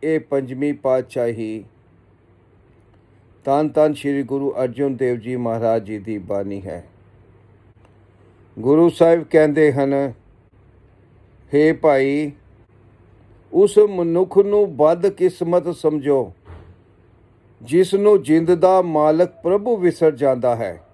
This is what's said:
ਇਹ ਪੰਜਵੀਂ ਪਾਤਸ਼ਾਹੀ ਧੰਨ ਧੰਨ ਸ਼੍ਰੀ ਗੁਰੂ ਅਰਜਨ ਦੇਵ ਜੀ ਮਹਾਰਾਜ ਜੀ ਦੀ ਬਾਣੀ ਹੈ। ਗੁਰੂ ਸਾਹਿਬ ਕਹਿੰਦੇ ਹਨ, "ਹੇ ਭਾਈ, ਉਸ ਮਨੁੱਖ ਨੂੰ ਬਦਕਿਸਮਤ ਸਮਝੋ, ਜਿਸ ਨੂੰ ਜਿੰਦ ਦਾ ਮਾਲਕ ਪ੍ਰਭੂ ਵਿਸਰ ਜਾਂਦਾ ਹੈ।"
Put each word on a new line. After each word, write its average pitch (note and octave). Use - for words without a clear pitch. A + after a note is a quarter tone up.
ਇਹ D#3
ਪੰਜਵੀਂ C#3
ਪਾਤਸ਼ਾਹੀ A#2
ਧੰਨ C#3+
ਧੰਨ D3+
ਸ਼੍ਰੀ C#3
ਗੁਰੂ C#3
ਅਰਜਨ C3
ਦੇਵ B2
ਜੀ A#2
ਮਹਾਰਾਜ A2+
ਜੀ G#2
ਦੀ G#2
ਬਾਣੀ G2+
ਹੈ। F2
ਗੁਰੂ D3+
ਸਾਹਿਬ E3
ਕਹਿੰਦੇ D3+
ਹਨ, C#3
"ਹੇ D3+
ਭਾਈ, C#3+
ਉਸ G3
ਮਨੁੱਖ F3+
ਨੂੰ G3+
ਬਦਕਿਸਮਤ F3
ਸਮਝੋ, C#3+
ਜਿਸ F3
ਨੂੰ G3+
ਜਿੰਦ E3
ਦਾ F#3
ਮਾਲਕ D#3+
ਪ੍ਰਭੂ G#3
ਵਿਸਰ E3+
ਜਾਂਦਾ B2+
ਹੈ।" F#2+